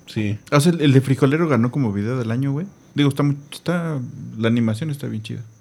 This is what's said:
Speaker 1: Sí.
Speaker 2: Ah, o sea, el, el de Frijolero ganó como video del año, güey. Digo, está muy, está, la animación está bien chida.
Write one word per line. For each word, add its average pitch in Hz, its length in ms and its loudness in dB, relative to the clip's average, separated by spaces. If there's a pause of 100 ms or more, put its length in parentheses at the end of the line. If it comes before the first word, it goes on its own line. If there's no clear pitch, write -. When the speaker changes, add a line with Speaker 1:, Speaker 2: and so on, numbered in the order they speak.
Speaker 1:
Sí. 104 320 -2 (120)
Speaker 2:
Ah, 147 60 4
o 143 40 6
sea, 170 120 4
el, 170 80 -2
el 147 120 6
de 131 80 8
Frijolero 139 480 2
ganó 120 220 2
como 120 220 0
video 107 260 -2
del 113 140 -4
año, 135 180 -2
güey. 151 160 -4 (280)
Digo, 143 160 2
está 143 120 0
muy, 143 140 2 (160)
está, 165 480 -4 (360)
la 113 120 0
animación 117 420 0
está 139 160 -8
bien 110 160 -8
chida. 113 200 -10 (180)